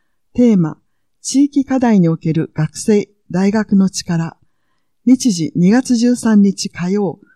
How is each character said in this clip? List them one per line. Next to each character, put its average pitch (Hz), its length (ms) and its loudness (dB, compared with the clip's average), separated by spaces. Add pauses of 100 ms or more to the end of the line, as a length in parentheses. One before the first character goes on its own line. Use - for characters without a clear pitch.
(340)
テ 240 200 2
ー 196 40 2
マ、 160 220 -2 (420)
地 269 220 0
域 285 220 -2
課 262 140 -2
題 226 200 2
に 170 80 4
お 165 80 0
け 160 160 -6
る 156 240 -2
学 156 220 -4
生、 208 320 0 (220)
大 190 200 0
学 214 240 -2
の 190 140 2
力。 165 480 -8 (680)
日 254 300 2
時、 165 240 -6
二 175 140 4
月 247 260 0
十 240 180 0
三 220 260 2
日 196 280 -2
火 180 200 -8
曜、 196 300 -4 (160)